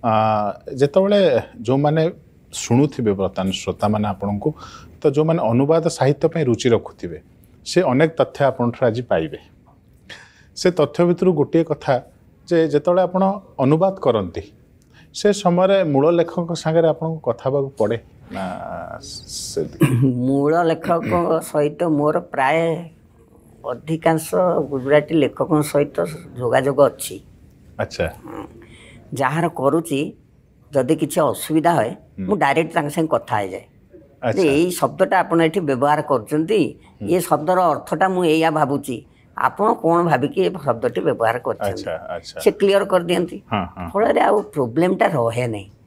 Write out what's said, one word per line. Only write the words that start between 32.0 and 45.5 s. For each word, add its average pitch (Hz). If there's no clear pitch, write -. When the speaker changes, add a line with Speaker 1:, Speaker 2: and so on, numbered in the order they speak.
Speaker 2:
ମୁଁ 196
ଡାଇରେକ୍ଟ 151
ତାଙ୍କ 151
ସାଙ୍ଗେ 160
କଥା -
ହେଇଯାଏ। 98
Speaker 1:
ଆଚ୍ଛା। 127
Speaker 2:
ଯେ 160
ଏଇ 156
ଶବ୍ଦଟା 185
ଆପଣ 165
ଏଠି 160
ବ୍ୟବହାର 143
କରୁଛନ୍ତି, 151
Speaker 1:
ହୁଁ। 101
Speaker 2:
ଏ 175
ଶବ୍ଦର 160
ଅର୍ଥଟା 165
ମୁଁ 180
ଏଇଆ 160
ଭାବୁଛି, 139
ଆପଣ 202
କ'ଣ 170
ଭାବିକି 143
ଏ 175
ଶବ୍ଦଟି 120
ବ୍ୟବହାର 117
କରିଛନ୍ତି? 107
Speaker 1:
ଆଚ୍ଛା, 82
ଆଚ୍ଛା। -
Speaker 2:
ସେ 208
କ୍ଲିୟର 196
କରିଦିଅନ୍ତି। 180
Speaker 1:
ହଁ, 90
ହଁ। 87
Speaker 2:
ଫଳରେ 226
ଆଉ 208
ପ୍ରୋବ୍ଲେମଟା 156
ରହେ 120
ନାହିଁ। 101